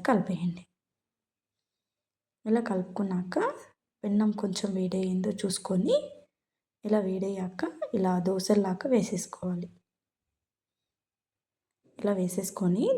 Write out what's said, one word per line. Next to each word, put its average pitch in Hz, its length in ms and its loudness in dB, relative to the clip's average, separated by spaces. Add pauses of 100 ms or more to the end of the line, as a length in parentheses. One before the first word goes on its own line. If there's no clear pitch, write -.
కలిపేయండి. 175 540 0 (1900)
ఇలా 226 220 4
కలుపుకున్నాక 185 680 -2 (680)
పెన్నం 208 380 2
కొంచెం 196 280 -2 (100)
వేడయ్యిందో 185 540 0 (100)
చూసుకొని 196 520 0 (920)
ఇలా 214 200 4
వేడయ్యాక 190 640 -4 (280)
ఇలా 185 140 4 (140)
దోశల్లాగా 190 680 2
వేసేసుకోవాలి. 180 720 -2 (2250)
ఇలా 202 200 2
వేసేసుకొని 180 640 0 (120)